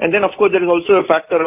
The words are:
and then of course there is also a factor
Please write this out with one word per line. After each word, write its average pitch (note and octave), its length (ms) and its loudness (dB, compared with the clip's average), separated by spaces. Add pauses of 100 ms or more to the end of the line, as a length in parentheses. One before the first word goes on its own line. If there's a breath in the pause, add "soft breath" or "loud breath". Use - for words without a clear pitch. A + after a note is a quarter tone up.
and E3 80 -2
then G3+ 80 0
of F#3+ 160 -4
course G3+ 160 0
there F#3 80 2
is F3 80 -2
also F3 320 2
a F3+ 80 -6
factor E3 380 0